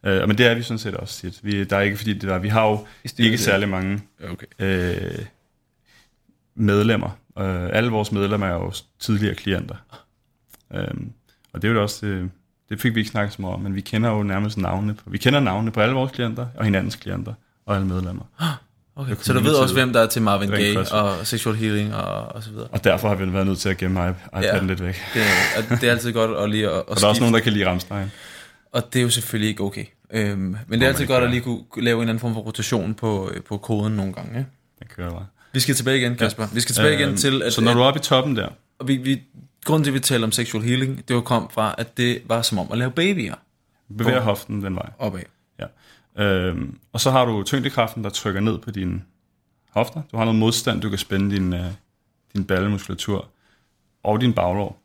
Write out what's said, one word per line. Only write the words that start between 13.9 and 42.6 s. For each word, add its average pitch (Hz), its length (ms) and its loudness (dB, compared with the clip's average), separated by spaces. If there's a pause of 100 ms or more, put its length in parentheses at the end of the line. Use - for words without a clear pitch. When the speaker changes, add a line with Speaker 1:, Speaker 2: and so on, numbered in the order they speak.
Speaker 1:
jo 107 140 0
nærmest 101 340 -2
navnene 95 360 -2
på, - 160 -14
vi 95 80 -6
kender 131 220 4
navnene 110 320 0
på 110 100 2
alle 120 140 4
vores 131 160 0
klienter, 120 440 -4
og 113 100 -2
hinandens 98 300 2
klienter, 95 380 -8 (320)
og 104 100 0
alle 98 120 0
medlemmer. 92 360 -4 (160)
Speaker 2:
<gasps> 160 140 -2 (420)
Okay, 135 160 -6
Speaker 1:
Det 113 80 -4
er - 40 -14
Speaker 2:
så - 100 2
du 131 60 4
ved 120 80 4
også, 151 100 6
Speaker 1:
community. 131 160 4
Speaker 2:
hvem 127 200 2
der 117 80 6
er 113 60 6
til 113 140 0
Marvin 101 300 2
Speaker 1:
Rent 104 120 0
Speaker 2:
Gaye 104 100 4
Speaker 1:
faktisk. 95 200 0
Speaker 2:
og 104 340 0
sexual 113 280 -2
healing 107 400 0
og, 104 300 -4 (100)
og 110 80 -12
så 110 60 -14
videre. 110 180 -12
Speaker 1:
Og - 160 -4
derfor 101 240 4
har 104 80 4
vi 95 180 -2
været 95 140 2
nødt 95 120 0
til 101 100 -2
at 92 80 0
gemme 90 320 0
iP-, 92 40 -2 (200)
iPad'en 92 80 -6
Speaker 2:
Ja. 101 200 2
Speaker 1:
lidt 92 220 -2
væk. 92 120 -4 (180)
Speaker 2:
Det, 117 80 0 (360)
og 110 60 -2 (180)
det - 20 0
er 120 80 4
altid 120 220 -2
godt 113 300 2
at 107 60 0
lige 107 200 2
at, 80 40 0
at 85 60 0
Speaker 1:
Og - 60 -6
der - 40 -18
er - 40 -4
også 98 160 4
Speaker 2:
skifte. 117 120 4
Speaker 1:
nogen, 117 120 6
der 113 60 6
kan 110 140 2
lide 101 140 2
Rammstein. 95 400 -2 (640)
Speaker 2:
Og 120 220 -4
det 127 60 2
er 123 40 4
jo 120 60 2
selvfølgelig 113 400 0
ikke 101 140 -4
okay. 101 220 -6 (260)
Øhm, 101 280 -2
men 95 140 -2
det 104 80 -6
er 131 60 -14
Speaker 1:
Må 113 100 -2
man 123 60 6
Speaker 2:
altid 135 180 4
Speaker 1:
ikke 131 120 0
Speaker 2:
godt 127 100 6
at 123 40 2
Speaker 1:
gøre. 120 40 2
Speaker 2:
lige 123 100 0 (280)
kunne 113 160 -6
lave 117 100 4
en 117 60 0
eller 117 80 0
anden 113 100 -2
form 117 140 -4
for 110 80 -6
rotation 110 520 -2
på, 104 400 -2
øh, 90 100 -10
på 104 140 -8
koden 107 380 -2
nogle 95 180 -2
gange, - 260 -8
ikke? 131 100 -6 (300)
Speaker 1:
Det - 100 -20
kører 87 220 -10
bare. 87 140 -10 (280)
Speaker 2:
Vi 135 60 0
skal 131 160 2
tilbage 131 220 2
igen, 123 140 2
Speaker 1:
Ja. 120 60 -4
Speaker 2:
Kasper. 110 360 0
Vi 113 60 0
skal 117 160 -2
tilbage 147 200 6
igen 143 140 0
Speaker 1:
Øhm, 98 80 -2
Speaker 2:
til... 135 260 2
At, 117 100 0
Speaker 1:
så 117 80 2
når 117 100 6
Speaker 2:
at 120 40 6
Speaker 1:
du 120 60 6
er 127 40 8
oppe 139 140 4
i 139 40 -10
toppen 131 320 2
der 104 140 -2 (300)
Speaker 2:
og 131 80 -8
vi, 135 100 2
vi, 131 240 -2 (440)
grunden 156 180 4
til, 139 80 2
at - 20 0
vi 135 60 2
taler 120 280 2
om 110 40 0
sexual 113 320 -2
healing, 127 440 -2
det 123 80 2
var 120 60 4
kom 120 320 0
fra, 107 240 0
at - 200 -8
det 120 280 0
var 117 160 0
som 113 180 -2
om 87 120 -4